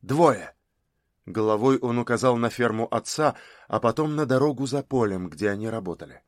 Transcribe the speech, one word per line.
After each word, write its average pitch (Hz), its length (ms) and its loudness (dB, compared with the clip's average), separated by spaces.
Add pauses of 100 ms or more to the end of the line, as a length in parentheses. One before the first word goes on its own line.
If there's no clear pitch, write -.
Двое!» 139 540 2 (720)
Головой 107 500 2
он 120 220 0
указал 120 380 2
на 117 120 0
ферму 113 420 -2
отца, 139 440 -2 (320)
а 110 120 -2
потом 151 360 0
на 151 100 0
дорогу 131 400 0
за 135 160 -4
полем, 98 480 -2
где 87 220 -4
они 107 180 -6
работали. 92 580 -10